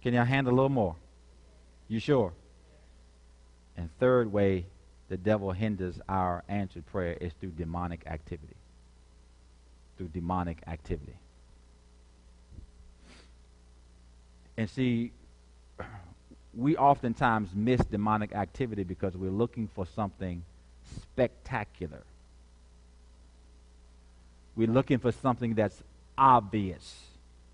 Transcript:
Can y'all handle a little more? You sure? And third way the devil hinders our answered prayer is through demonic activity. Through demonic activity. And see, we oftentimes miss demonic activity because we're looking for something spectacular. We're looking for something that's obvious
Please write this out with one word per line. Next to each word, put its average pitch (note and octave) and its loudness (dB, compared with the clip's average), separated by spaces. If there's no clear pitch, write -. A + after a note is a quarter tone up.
Can B2 0
y'all A#2+ 4
handle C3 2
a - 6
little C3+ 6
more? G#2+ 0
You A2 -2
sure? A2 2
And E2+ -8
third B2 4
way G2 2
the F#2 -6
devil G2 0
hinders F#2 -4
our F#2 0
answered G2 -6
prayer F2 -4
is F2 -6
through F#2 -8
demonic E2+ -8
activity. D#2 -12
Through F#2 -8
demonic E2+ -4
activity. D#2+ -8
And A2 -4
see, A#2+ 0
we C3+ 0
oftentimes A#2 2
miss A2+ 2
demonic G#2+ 0
activity G2+ -4
because F#2 -4
we're F#2 -4
looking A2 -2
for G2 -8
something F2+ -6
spectacular. - -6
We're A2+ 2
looking B2+ 2
for A#2 0
something A#2+ -2
that's G#2 0
obvious G#2+ 4